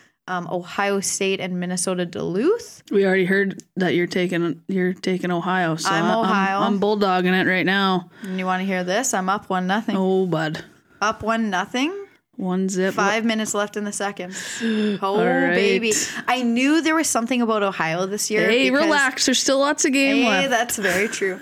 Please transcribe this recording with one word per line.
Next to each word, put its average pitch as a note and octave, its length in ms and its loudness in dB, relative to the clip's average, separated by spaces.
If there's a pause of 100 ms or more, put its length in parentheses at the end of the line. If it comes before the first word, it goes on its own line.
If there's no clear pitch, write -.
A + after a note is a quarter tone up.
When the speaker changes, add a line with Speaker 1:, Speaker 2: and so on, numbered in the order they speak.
(280)
Speaker 1:
Um, F3+ 240 -4
Ohio G3 480 -2
State F#3+ 400 -2
and F3+ 200 -6
Minnesota F3+ 460 -2
Duluth. G3 840 -2
Speaker 2:
We G3 120 4
already F#3+ 220 4
heard F#3+ 380 0 (140)
that F#3 180 2
you're F3 100 2
taking, F3 600 -2
you're F#3 260 0
taking F3+ 380 -4
Ohio. F3 440 0
So F#3 140 -2
Speaker 1:
I'm G3 140 2
Speaker 2:
I, - 160 2
Speaker 1:
Ohio. G3 400 2
Speaker 2:
I'm, G3+ 140 2
I'm G3 60 0
bulldogging F#3+ 540 2
it F#3 140 2
right F3+ 180 2
now. F#3+ 460 0 (100)
Speaker 1:
And F#3 160 -8
you F#3 80 -4
wanna F#3 200 -2
hear F#3 180 -2
this? G#3 320 -2
I'm F#3 140 -2
up G3+ 200 -4
one F#3 160 0
nothing. G3+ 320 0
Speaker 2:
Oh, F#3+ 300 2
bud. D#3+ 360 -2 (380)
Speaker 1:
Up A3 220 0
one A3+ 260 0
nothing. B3 460 -2 (400)
Speaker 2:
One F#3 340 -2
zip. F3+ 240 0
Speaker 1:
Five G#3+ 320 2
minutes A3 300 -2
left G#3 200 -2
in G#3 100 -4
the G#3 60 -6
second. G3 440 -6 (260)
Speaker 2:
<gasps> - 0 -
Speaker 1:
Oh, G#3+ 400 0
Speaker 2:
All G3+ 240 2
right. F3 300 2
Speaker 1:
baby. A3 380 2 (340)
I B3+ 160 0
knew B3+ 400 2
there D#4 120 2
was E4 140 2
something A#3+ 320 0
about A3 220 2
Ohio F3 420 0
this G3+ 240 -4
year G#3+ 180 2
Speaker 2:
Hey, A#3+ 220 4
Speaker 1:
because C#4+ 160 2
Speaker 2:
relax. C#4 400 2
There's B3+ 140 2
still C4+ 200 2
lots C#4+ 240 0
of D4 100 2
game C#4 240 4
Speaker 1:
Hey, C4 100 2
Speaker 2:
left. F#3 240 2
Speaker 1:
that's F3 260 0
very G3 300 0
true. G3 340 -4